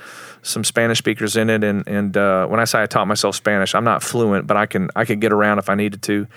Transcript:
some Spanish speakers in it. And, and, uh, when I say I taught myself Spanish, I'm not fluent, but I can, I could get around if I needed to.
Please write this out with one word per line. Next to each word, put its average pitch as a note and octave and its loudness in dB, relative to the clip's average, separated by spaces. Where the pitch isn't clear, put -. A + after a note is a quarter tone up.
some - -4
Spanish A#2 0
speakers G#2+ -2
in A2 2
it. G#2+ 2
And, G2+ 0
and, G2+ -2
uh, F#2+ 2
when A2 0
I A#2 2
say A2+ 0
I G#2 0
taught G2+ 0
myself G#2 0
Spanish, G2 0
I'm G2+ 2
not A2+ 2
fluent, G#2 0
but G#2 2
I G#2 2
can, F#2+ -2
I A2+ 0
could G#2+ -2
get G#2+ 2
around G#2 4
if G2 -2
I F#2+ 2
needed G2+ -2
to. G#2 0